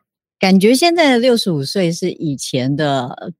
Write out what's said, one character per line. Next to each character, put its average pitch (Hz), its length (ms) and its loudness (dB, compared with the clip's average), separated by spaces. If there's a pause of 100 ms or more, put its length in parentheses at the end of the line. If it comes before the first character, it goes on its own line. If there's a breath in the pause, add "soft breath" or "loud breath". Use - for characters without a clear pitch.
(400)
感 190 180 4
觉 208 160 4
现 339 220 2
在 311 160 4
的 240 80 2
六 240 180 2
十 202 140 -4
五 147 100 -2
岁 170 300 -2
是 175 180 -6
以 147 260 -6
前 131 380 -4
的 139 680 -4